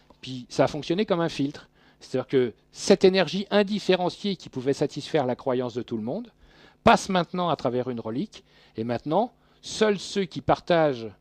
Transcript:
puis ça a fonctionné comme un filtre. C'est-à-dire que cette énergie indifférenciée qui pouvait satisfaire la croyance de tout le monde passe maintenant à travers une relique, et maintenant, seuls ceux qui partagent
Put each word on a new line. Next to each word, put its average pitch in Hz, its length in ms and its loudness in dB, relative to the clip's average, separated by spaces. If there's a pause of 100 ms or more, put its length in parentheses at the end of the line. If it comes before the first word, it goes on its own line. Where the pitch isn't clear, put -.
(200)
puis 127 280 -12
ça - 160 2
a - 40 2
fonctionné 170 380 -4
comme 170 140 0
un 165 80 0
filtre. 147 400 -6 (320)
C'est-à-dire - 280 -4
que 127 240 2 (180)
cette - 340 4
énergie 190 460 4
indifférenciée 196 880 0
qui - 120 -16
pouvait 131 260 -2
satisfaire 143 520 -2
la 123 80 0
croyance 123 400 -4
de 120 80 -6
tout 117 140 -8
le 107 80 -6
monde 185 260 -8 (540)
passe - 240 6
maintenant 180 400 -2
à 147 80 0
travers 123 340 -2
une 117 100 -6
relique, 120 440 -8 (320)
et 110 80 -4
maintenant, 151 480 -2 (280)
seuls 208 380 0
ceux - 260 -4
qui - 160 -10
partagent 147 680 2 (120)